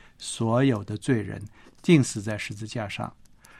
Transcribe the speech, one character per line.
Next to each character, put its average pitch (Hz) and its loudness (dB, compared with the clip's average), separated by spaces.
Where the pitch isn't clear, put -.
所 113 0
有 113 2
的 104 -8
罪 120 0
人 104 -8
钉 165 8
死 110 -2
在 107 -4
十 - -8
字 104 -12
架 107 -6
上。 - -8